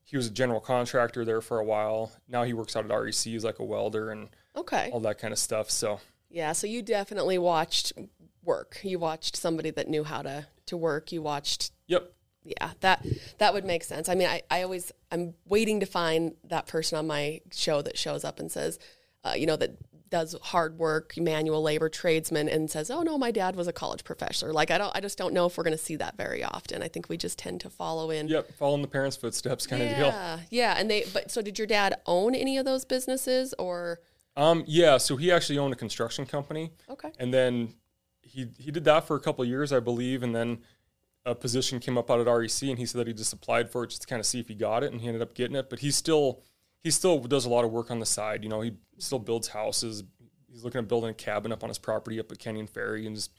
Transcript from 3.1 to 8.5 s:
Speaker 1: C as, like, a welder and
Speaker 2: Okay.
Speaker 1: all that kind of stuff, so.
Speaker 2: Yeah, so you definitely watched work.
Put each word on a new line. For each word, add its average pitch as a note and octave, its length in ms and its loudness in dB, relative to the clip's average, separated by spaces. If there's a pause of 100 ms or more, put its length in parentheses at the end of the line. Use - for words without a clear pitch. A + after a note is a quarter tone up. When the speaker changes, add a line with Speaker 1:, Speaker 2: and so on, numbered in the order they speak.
Speaker 1:
C A2+ 240 -2
as, A2 80 -4
like, A2 160 -4
a A#2 40 -4
welder G#2+ 480 -2
and G#2+ 180 -10 (260)
Speaker 2:
Okay. - 360 -2
Speaker 1:
all A#2+ 100 -4
that G#2+ 180 0
kind G#2+ 120 -4
of G#2+ 80 -2
stuff, G#2+ 300 -2
so. G#2 300 -2 (320)
Speaker 2:
Yeah, D#3+ 220 -2
so F3 120 -2
you A3+ 160 -4
definitely G3 560 0
watched F3 560 2 (500)
work. - 400 -2